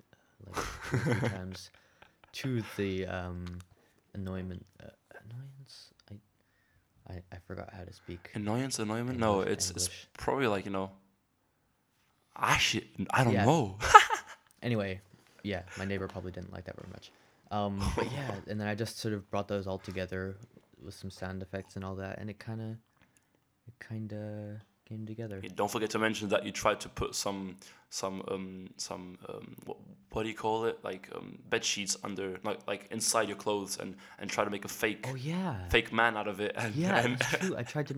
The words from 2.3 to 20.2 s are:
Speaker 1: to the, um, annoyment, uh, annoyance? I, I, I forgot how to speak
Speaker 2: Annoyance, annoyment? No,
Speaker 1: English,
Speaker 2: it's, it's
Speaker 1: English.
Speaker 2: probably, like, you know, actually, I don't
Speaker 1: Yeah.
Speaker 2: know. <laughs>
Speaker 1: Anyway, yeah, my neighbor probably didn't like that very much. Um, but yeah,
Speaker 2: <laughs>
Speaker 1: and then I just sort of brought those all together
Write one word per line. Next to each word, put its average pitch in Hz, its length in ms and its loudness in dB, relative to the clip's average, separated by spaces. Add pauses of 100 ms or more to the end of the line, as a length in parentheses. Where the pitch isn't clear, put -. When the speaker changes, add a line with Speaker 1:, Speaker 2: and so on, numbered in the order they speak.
Speaker 1:
to 123 300 0 (140)
the, 95 300 0
um, 90 380 -4 (680)
annoyment, 92 520 -6 (180)
uh, - 60 -16 (360)
annoyance? 135 640 -16 (220)
I, 104 40 -12 (960)
I, 90 80 -8 (100)
I 87 60 -12 (100)
forgot 92 260 -8
how 95 100 -12
to 90 100 -14
speak - 420 -12
Speaker 2:
Annoyance, 113 440 0
annoyment? 117 400 0
No, 107 220 6
Speaker 1:
English, - 120 2
Speaker 2:
it's, 92 180 0
it's 92 160 -2
Speaker 1:
English. - 200 -14 (100)
Speaker 2:
probably, 131 300 2
like, 101 180 2
you 101 60 -4
know, 98 200 0 (1400)
actually, - 520 4 (240)
I 131 120 6
don't 117 100 6
Speaker 1:
Yeah. 104 120 6
Speaker 2:
know. 113 380 6
<laughs> - 40 2 (720)
Speaker 1:
Anyway, 98 400 0 (420)
yeah, 92 200 -2 (140)
my 95 60 -4
neighbor 98 240 0
probably 92 240 -6
didn't 92 220 -10
like 92 100 -10
that - 140 -10
very - 120 -12
much. - 220 -16 (400)
Um, 101 260 0 (200)
but 110 160 2
yeah, 135 260 -2
Speaker 2:
<laughs> - 80 -12
Speaker 1:
and 107 100 -4
then 104 100 -2
I 104 80 0
just 110 220 -4
sort 110 160 -2
of 101 160 -4
brought 101 200 0
those 101 180 0
all 95 100 0
together 95 600 -4 (440)